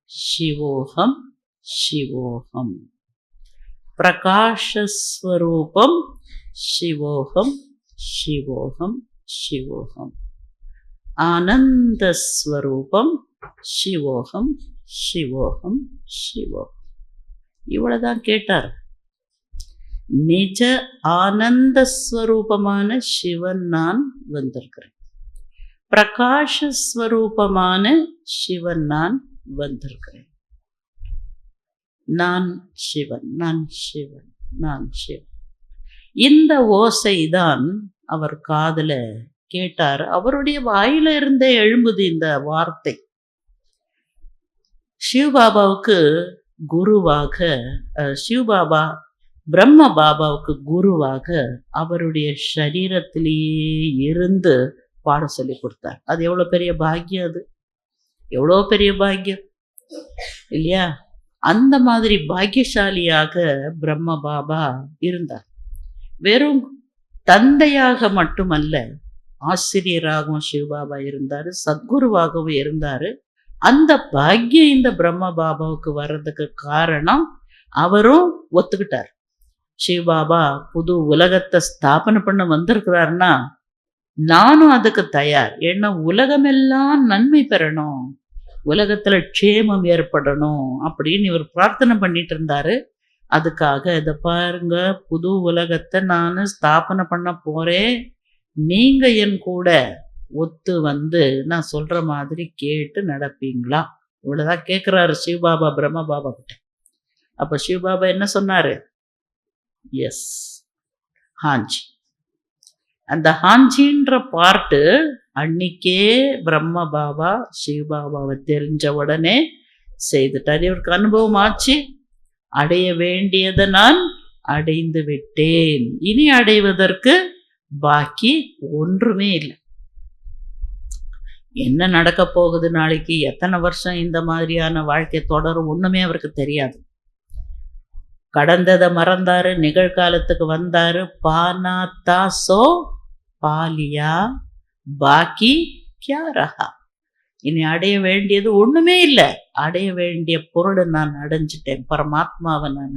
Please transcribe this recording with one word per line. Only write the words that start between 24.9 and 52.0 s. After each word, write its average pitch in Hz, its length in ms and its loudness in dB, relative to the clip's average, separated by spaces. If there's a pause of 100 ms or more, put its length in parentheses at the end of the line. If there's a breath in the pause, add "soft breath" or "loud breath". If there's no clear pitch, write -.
பிரகாஷ 247 800 0
ஸ்வரூபமான 220 1400 0 (160)
சிவன் 170 640 -6
நான் 160 440 -2 (160)
வந்திருக்கிறேன். 135 840 -12 (1800)
நான் 180 680 -4
சிவன், - 640 -10
நான் 165 320 -4
சிவன், - 640 -14 (240)
நான் 147 320 -6
சிவன். - 380 -12 (840 soft breath)
இந்த 294 520 6
ஓசைதான் 180 1080 2 (340)
அவர் 151 440 -8
காதுல 156 720 -4 (260)
கேட்டார். 175 600 -4
அவருடைய 269 580 -4
வாயில 277 520 2
இருந்தே 262 420 2
எழும்புது 220 420 4
இந்த 160 380 0
வார்த்தை. 156 720 -6 (1900)
சிவபாபாவுக்கு 202 1300 4 (400)
குருவாக, 165 920 0 (340)
அஹ், 143 200 -4 (140)
சிவபாபா 175 640 0 (500)
பிரம்ம 240 520 8
பாபாவுக்கு 151 680 2
குருவாக 151 1080 -2
அவருடைய 160 640 -4 (200)